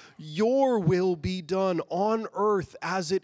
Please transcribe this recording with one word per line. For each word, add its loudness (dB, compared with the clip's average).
your 2
will 2
be -6
done 0
on -2
earth 0
as -4
it 0